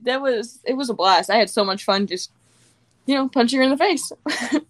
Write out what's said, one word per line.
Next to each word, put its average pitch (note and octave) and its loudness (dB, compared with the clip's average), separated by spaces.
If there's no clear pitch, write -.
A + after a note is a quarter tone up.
that B3+ -2
was, A#3+ -4
it C4 -2
was C4 -4
a G#3+ -2
blast. F3+ 4
I G3+ 4
had G#3 2
so G#3 0
much G3 -4
fun G3 0
just, F3+ -10
you C4+ 0
know, C4+ 0
punching C4 0
her C4 4
in C4 4
the C#4+ 2
face. E4+ 0
<laughs> D4 -4